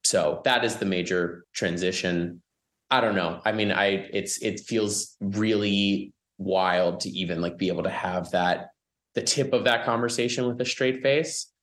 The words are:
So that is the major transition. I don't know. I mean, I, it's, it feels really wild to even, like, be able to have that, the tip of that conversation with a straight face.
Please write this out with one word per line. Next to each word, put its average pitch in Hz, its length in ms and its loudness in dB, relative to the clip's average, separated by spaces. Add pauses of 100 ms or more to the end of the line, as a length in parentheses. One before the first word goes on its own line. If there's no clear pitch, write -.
So 78 400 2
that 120 220 2
is 107 100 -2
the 107 80 -2
major 90 680 -2
transition. 87 880 -2 (480)
I 131 100 4
don't 107 140 2
know. 85 280 -2
I 107 100 2
mean, 107 200 0
I, 98 400 2
it's, - 300 -4
it 104 180 -2
feels 104 600 -2
really 101 920 2 (240)
wild 92 640 2
to - 80 -6
even, 87 320 -4
like, 85 160 -2
be 95 120 0
able 85 160 -2
to 95 60 -2
have 90 420 -4
that, 87 340 0 (480)
the 117 80 -2
tip 131 320 0
of 110 100 0
that 117 220 2
conversation 120 600 0
with 120 140 -2
a 123 60 0
straight 131 360 0
face. 139 480 0 (120)